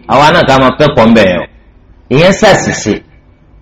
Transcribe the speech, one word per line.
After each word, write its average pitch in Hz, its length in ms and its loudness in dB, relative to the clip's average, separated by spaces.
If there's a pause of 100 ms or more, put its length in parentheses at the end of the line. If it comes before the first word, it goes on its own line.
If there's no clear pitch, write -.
àwa 143 260 0
náà 165 140 0
ká 131 120 2
máa 127 100 2 (100)
kẹ́kọ̀ọ́ 135 300 0
ńbẹ̀ 113 180 2
yẹn 87 120 -2
o. 78 60 -10 (640)
Ìyẹn 160 220 2
ṣàṣìṣe. 160 640 -2 (680)